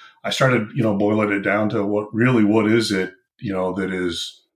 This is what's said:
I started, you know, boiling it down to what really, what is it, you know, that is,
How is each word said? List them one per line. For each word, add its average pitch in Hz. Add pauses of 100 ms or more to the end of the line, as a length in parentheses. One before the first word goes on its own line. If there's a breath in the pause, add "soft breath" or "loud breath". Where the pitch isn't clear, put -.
(240 loud breath)
I 104
started, 120
you 120
know, 107
boiling 104
it 101
down 101
to 104
what 104
really, 117
what 107
is 110
it, 92 (260)
you 98
know, 92
that 95
is, 90 (160)